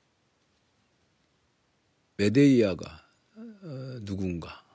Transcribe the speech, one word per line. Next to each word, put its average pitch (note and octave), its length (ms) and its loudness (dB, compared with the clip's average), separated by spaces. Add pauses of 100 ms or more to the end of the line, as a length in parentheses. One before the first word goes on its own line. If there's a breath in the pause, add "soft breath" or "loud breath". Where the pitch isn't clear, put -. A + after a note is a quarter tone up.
(2250)
메데이아가, A2 920 2 (260)
어, D#3 680 -14
누군가, F#2 600 -8 (100)